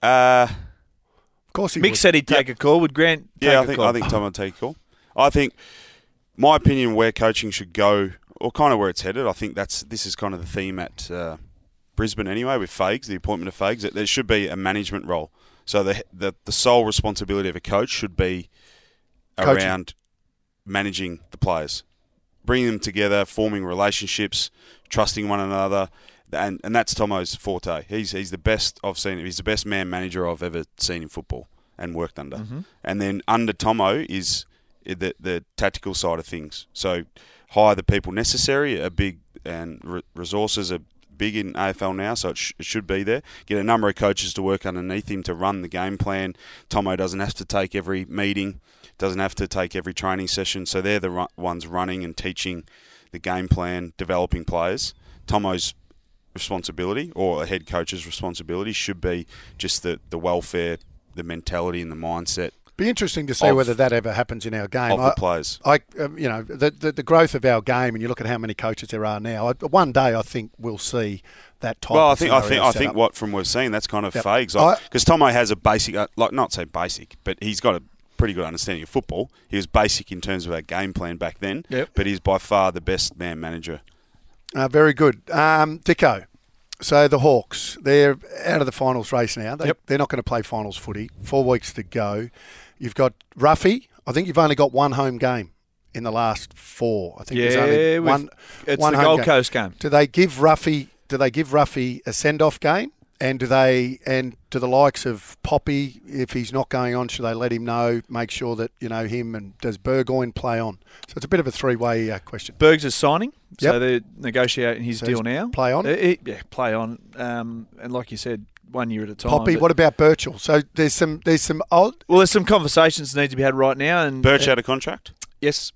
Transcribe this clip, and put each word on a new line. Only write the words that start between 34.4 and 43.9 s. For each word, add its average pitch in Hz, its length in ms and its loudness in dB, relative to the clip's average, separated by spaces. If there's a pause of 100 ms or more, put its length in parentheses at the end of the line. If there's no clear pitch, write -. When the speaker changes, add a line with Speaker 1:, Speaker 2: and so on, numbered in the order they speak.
Speaker 1:
the, 92 340 -6
the 87 240 -6 (140)
tactical 98 380 -4
side 85 240 -2
of 82 80 -12
things. 76 460 -12
So 87 320 -4 (460)
hire 104 240 6
the 95 80 -6
people 101 280 0
necessary, 127 680 0
a 80 120 -4
big, 87 280 -2 (240)
and 82 400 -12
re-, 87 200 -10 (120)
resources 95 560 -4
are 87 80 -4 (380)
big 104 180 -2
in 101 200 -4
A 98 140 -2
F 95 120 -8
L 95 120 -2
now, 98 200 -4
so 95 160 -4
it, 73 80 -8
sh-, - 220 -8
it 82 60 -14
should 110 200 -6
be 95 180 -2
there. 113 200 -2 (240)
Get 104 100 -2
a 98 60 -2
number 113 260 2